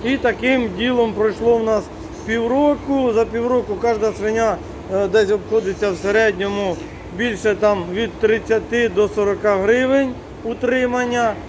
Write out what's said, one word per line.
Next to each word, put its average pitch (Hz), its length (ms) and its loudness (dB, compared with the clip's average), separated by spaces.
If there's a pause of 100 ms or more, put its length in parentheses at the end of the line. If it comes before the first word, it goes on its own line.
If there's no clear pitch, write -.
І 262 120 0
таким 240 600 0
ділом 233 340 0
пройшло 220 460 2
в 220 60 0
нас 220 200 0 (420)
півроку. 254 840 2
За 220 120 2
півроку 233 580 -2
кожна 220 300 0
свиня, 214 440 0 (380)
е, 202 120 2
десь 202 240 4
обходиться 202 600 0
в 175 60 -4
середньому 202 800 0 (400)
більше 214 380 0
там 202 380 2
від 208 200 -2
тридцяти 220 760 2
до 196 200 2
сорока 202 480 0
гривень 254 560 2 (320)
утримання. 240 880 0 (160)